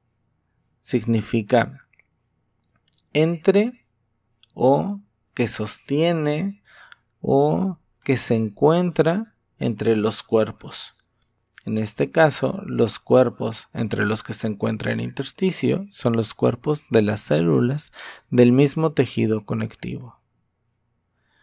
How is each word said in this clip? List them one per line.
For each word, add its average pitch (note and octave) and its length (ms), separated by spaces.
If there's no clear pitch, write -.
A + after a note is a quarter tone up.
significa A2+ 1040
entre F3 760
o E3 480
que A#2 160
sostiene D#3 1120
o D#3 580
que C3+ 100
se B2+ 200
encuentra E3 1000
entre A2+ 400
los G#2+ 260
cuerpos. - 720
En A2 120
este A2 320
caso, D3+ 560
los A#2+ 340
cuerpos A#2+ 760
entre G#2+ 320
los G#2+ 180
que - 100
se - 140
encuentra A2 460
el A2+ 80
intersticio C3+ 880
son - 240
los A2+ 200
cuerpos B2 560
de A2+ 120
las G#2 180
células D3 720
del B2 240
mismo C#3+ 400
tejido A2 520
conectivo. A#2 760